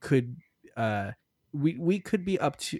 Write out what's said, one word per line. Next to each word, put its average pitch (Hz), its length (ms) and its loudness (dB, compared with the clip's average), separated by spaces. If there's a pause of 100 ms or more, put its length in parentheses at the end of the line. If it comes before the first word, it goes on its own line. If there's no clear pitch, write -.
could, 123 380 2 (360)
uh, 104 360 0 (420)
we, 147 260 2
we 185 220 2
could 190 220 -2
be 185 160 0
up 143 200 0
to, - 220 -6